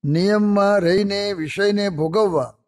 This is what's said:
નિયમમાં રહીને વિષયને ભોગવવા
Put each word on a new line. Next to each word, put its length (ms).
નિયમમાં 720
રહીને 540
વિષયને 560
ભોગવવા 800